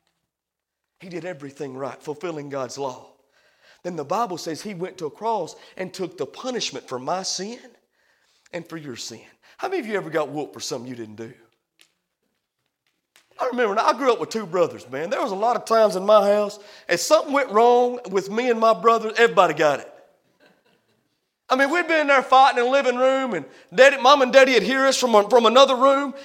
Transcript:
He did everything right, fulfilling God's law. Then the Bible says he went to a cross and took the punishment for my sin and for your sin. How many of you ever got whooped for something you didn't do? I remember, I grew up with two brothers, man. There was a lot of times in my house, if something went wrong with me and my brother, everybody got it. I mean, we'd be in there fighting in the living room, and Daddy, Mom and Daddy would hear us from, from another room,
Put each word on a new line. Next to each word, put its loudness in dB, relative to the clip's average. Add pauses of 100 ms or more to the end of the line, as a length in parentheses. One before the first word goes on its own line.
(1000)
He -20
did -10
everything -12
right, -10
fulfilling -10
God's -8
law. -10 (760)
Then -10
the -8
Bible -4
says -10
he -12
went -12
to -8
a -10
cross -6 (200)
and -10
took -10
the -8
punishment -10
for -10
my -6
sin -10 (920)
and -10
for -16
your -14
sin. -16 (340)
How -10
many -6
of -8
you -4
ever -8
got -4
whooped -10
for -18
something -10
you -12
didn't -16
do? -14 (2000)
I -4
remember, -2
I 2
grew 0
up -4
with -6
two -8
brothers, -2
man. -8
There -4
was -4
a -6
lot -2
of -10
times 2
in -6
my 6
house, -2 (280)
if 0
something 0
went 0
wrong 2 (120)
with -4
me -2
and -2
my 4
brother, 2
everybody 4
got 0
it. -18 (1600)
I 0
mean, 2
we'd -2
be 0
in 0
there 4
fighting 4
in 0
the 0
living 0
room, 0
and -6 (300)
Daddy, 6
Mom 6
and 0
Daddy 8
would 4
hear 0
us 2
from, 2
from 6
another 6
room, 2 (100)